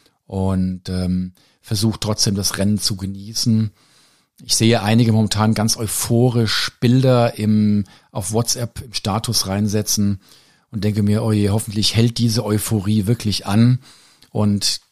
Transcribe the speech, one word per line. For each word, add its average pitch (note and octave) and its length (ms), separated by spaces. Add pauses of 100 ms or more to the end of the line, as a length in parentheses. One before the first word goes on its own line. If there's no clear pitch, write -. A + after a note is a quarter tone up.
(260)
und, F#2 640
ähm, F#2 440 (300)
versucht G#2+ 380
trotzdem G#2 340
das G2 240
Rennen G2+ 200
zu G2 180
genießen. G#2 720 (760)
Ich - 120
sehe A2+ 260
einige A2+ 300
momentan G#2+ 420
ganz A2 220
euphorisch A#2 1040
Bilder B2 580
im, G#2+ 460 (260)
auf G#2 220
WhatsApp - 520
im - 80
Status G#2+ 540
reinsetzen G2+ 720 (500)
und G#2 140
denke G#2+ 180
mir, G#2 200
oh A2+ 100
je, G#2 180
hoffentlich G#2 440
hält A#2 240
diese A2+ 260
Euphorie G#2 600
wirklich G#2+ 400
an, A#2 320 (580)
und, G#2 560